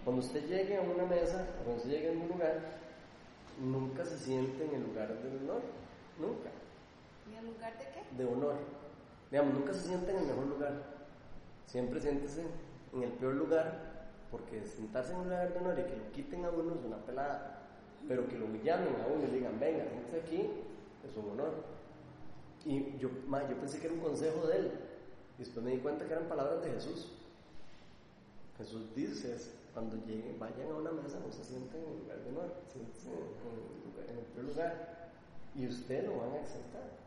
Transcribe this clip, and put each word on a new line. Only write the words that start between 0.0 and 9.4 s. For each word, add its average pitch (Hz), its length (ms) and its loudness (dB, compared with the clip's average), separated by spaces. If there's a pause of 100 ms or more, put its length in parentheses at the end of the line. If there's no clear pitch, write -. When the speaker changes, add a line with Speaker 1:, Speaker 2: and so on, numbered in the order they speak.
Speaker 1:
cuando 127 180 4
usted 147 240 0
llegue 190 300 4
a 185 60 6
una 175 220 6
mesa, 170 420 6 (140)
o 110 40 -2
cuando 117 180 2
usted 127 80 0
llegue 156 180 4
a 165 40 6
un 170 160 2
lugar, 165 320 4 (1000)
nunca 131 440 2
se - 140 -2
siente 131 460 2
en 147 100 0
el 127 80 0
lugar 107 260 0
del 135 300 -2
honor. 180 240 0 (580)
Nunca. - 300 0 (800)
Speaker 2:
¿Y 220 40 -10
el 226 100 -8
lugar 226 320 -6
de 269 60 -8
qué? 269 320 -8
Speaker 1:
De 127 80 0
honor. 139 320 4 (760)
Digamos, 139 240 8